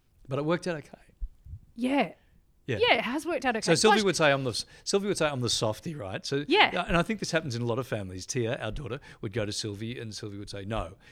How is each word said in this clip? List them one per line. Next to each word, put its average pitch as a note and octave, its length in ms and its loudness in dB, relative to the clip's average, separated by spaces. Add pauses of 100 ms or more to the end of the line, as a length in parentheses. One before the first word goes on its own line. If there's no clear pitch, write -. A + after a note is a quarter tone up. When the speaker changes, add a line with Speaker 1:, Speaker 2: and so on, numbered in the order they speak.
(280)
Speaker 1:
but C3 120 -2
it D3+ 60 -2
worked E3+ 220 0
out E3+ 100 -2
okay. - 200 -16 (760)
Speaker 2:
Yeah. A#3+ 380 0 (520)
Speaker 1:
Yeah. B2 140 -2 (100)
Speaker 2:
Yeah, D4 60 6
it A3 100 2
has C4 200 -4
worked D#4 200 -2
out A#3+ 100 2
okay. G#3 80 -4
Speaker 1:
So E3+ 120 4
Sylvie G#3+ 240 8
Speaker 2:
Gosh. G#3 40 4
Speaker 1:
would F#3 140 2
say, D#3 120 6
"I'm C#3 140 4
the B2+ 60 -2
s-," - 160 -4 (180)
Sylvie G3+ 240 2
would F#3+ 100 2
say, D#3 80 4
"I'm C#3+ 140 0
the A#2+ 100 0
softie," B2 460 0
right? G#2 300 -8
So C#3+ 240 -2
Speaker 2:
Yeah. G4 260 6
Speaker 1:
uh, F3 140 0
and F3 80 4
I E3+ 40 6
think G#3+ 200 -4
this - 100 -4
happens D#3+ 240 0
in A#2 60 -4
a A#2+ 40 -2
lot A#2 140 0
of B2+ 80 -6
families. F#2+ 380 -6
Tia, A#2+ 320 -2
our A2+ 140 -6
daughter, C#3 280 -8 (220)
would G#2+ 100 -6
go G#2+ 140 -2
to G#2 80 -6
Sylvie, A2+ 460 -6
and A2 140 -10
Sylvie G2+ 240 -12
would G2+ 120 -12
say, G2+ 160 -10
"No." G2+ 300 -4 (160)